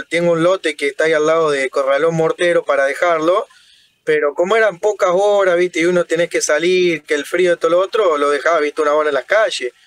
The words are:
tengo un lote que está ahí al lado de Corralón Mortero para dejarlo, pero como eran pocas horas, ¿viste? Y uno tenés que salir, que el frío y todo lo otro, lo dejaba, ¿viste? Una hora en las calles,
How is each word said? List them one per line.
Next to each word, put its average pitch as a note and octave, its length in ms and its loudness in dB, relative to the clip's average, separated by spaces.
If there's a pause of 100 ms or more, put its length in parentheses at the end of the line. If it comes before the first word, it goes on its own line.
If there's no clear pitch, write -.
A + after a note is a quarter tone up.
tengo E3+ 240 0
un E3 100 0
lote F3 340 0
que C#3 120 -4
está D3 160 -2
ahí D#3+ 80 2
al D3+ 140 2
lado D#3+ 240 2
de C3+ 200 -2
Corralón C#3+ 440 0
Mortero E3 500 0
para C#3 220 0
dejarlo, E3 600 0 (600)
pero D3 280 0
como F#3+ 220 0
eran G#3 220 0
pocas G3+ 340 0
horas, G3 440 2
¿viste? F3+ 240 -2
Y E3 40 0
uno F3 200 0
tenés E3+ 260 -2
que E3 100 -2
salir, E3+ 600 0
que - 120 -4
el C#3+ 120 -4
frío F3 280 0
y - 20 -2
todo E3 160 0
lo F3 80 2
otro, F#3+ 360 0
lo C#3+ 140 0
dejaba, D#3 300 0
¿viste? D3 200 -4
Una D3 140 0
hora D3+ 140 0
en C#3+ 60 -2
las B2+ 100 -2
calles, F#3 480 -2 (140)